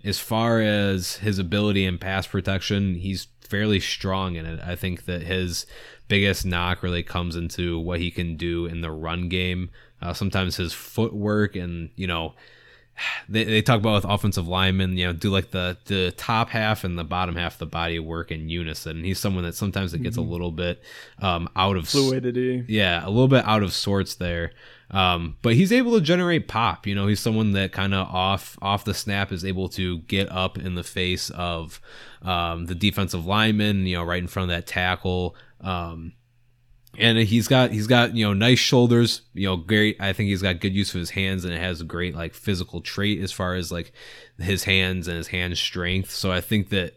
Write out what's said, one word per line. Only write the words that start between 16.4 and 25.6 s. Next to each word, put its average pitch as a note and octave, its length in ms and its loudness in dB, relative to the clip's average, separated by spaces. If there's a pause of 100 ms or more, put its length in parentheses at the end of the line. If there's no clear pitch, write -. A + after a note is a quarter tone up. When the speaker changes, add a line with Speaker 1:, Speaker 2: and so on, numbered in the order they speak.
Speaker 1:
half G#2+ 340 0
and F2 120 -4
the E2+ 60 -4
bottom F2 320 -2
half E2+ 200 -4
of - 40 -14
the E2 60 -8
body E2 340 -4
work E2 320 -6
in D#2+ 160 -8
unison. D#2+ 500 -6
And E2 80 -6
he's F#2 140 -2
someone F#2+ 240 0
that E2+ 120 -4
sometimes F#2+ 380 -2
it E2+ 100 -4
gets A#2 140 -4
Speaker 2:
Mm-hmm. - 120 -2
Speaker 1:
a - 20 -6
little F2 200 -4
bit, F2 300 -4 (380)
um, E3+ 380 -2
out - 180 4
of F2 80 -2
s- - 80 -6
Speaker 2:
Fluidity. B2+ 800 0
Speaker 1:
Yeah, F#2 360 2
a F#2 40 -4
little A#2+ 180 6
bit C3 180 6
out A2 160 4
of F2+ 120 0
sorts G2 420 0
there. E2+ 380 -4 (360)
Um, F2 520 2
but A#2 120 4
he's F3+ 180 6